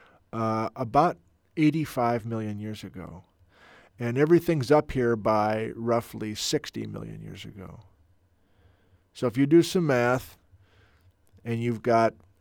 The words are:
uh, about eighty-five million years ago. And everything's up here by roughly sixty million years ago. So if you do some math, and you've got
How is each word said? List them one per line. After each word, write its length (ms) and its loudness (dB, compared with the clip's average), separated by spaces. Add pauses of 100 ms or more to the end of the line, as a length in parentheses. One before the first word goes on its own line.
(320)
uh, 440 -2
about 420 2 (380)
eighty-five 680 0
million 340 -6
years 240 -10
ago. 400 -16 (720)
And 220 -4
everything's 540 4
up 180 4
here 240 0
by 640 0
roughly 580 -2
sixty 520 -6
million 360 -12
years 220 -16
ago. 360 -18 (1300)
So 140 -4
if 100 -4
you 100 4
do 160 8
some 240 0
math, 500 0 (1080)
and 180 -4
you've 200 -2
got 320 4 (260)